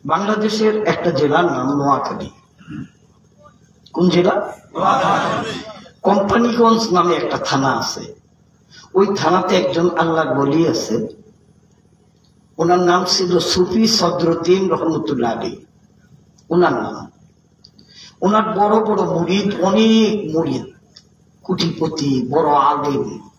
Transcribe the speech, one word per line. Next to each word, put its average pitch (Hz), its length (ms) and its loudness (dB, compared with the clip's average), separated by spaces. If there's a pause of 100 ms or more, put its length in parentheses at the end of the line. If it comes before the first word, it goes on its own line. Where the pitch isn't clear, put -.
বাংলাদেশের 214 800 0
একটা 170 240 0
জেলার 147 340 2
নাম 139 340 -2
নোয়াখালী। - 520 -2 (1600)
কোন 180 160 2
জেলা? - 440 2 (1500)
কোম্পানিগঞ্জ 226 920 2
নামে 175 220 2
একটা - 240 -4
থানা 135 340 -2
আছে। - 420 -8 (800)
ওই 196 120 4 (100)
থানাতে 185 400 2
একজন 175 420 2
আল্লাহর 160 400 0
ওলি 151 300 2
আছে, 110 380 -4 (1500)
ওনার 170 200 2
নাম 180 260 2
ছিল 180 340 0
সুফি 185 480 2
সদরুদ্দিন 170 840 0
রহমতুল্লাহ 139 680 -2
আলী। 117 180 -8 (920)
ওনার 170 220 2
নাম, - 380 -8 (1080)
ওনার 208 220 2
বড় 208 420 2
বড় 185 340 0
মুরিদ, 185 420 -2
অনেক 208 760 2
মুরিদ, 139 280 -2 (760)
কোটিপতি, 156 880 -4
বড় 151 200 2
আলেম। 143 800 -2 (100)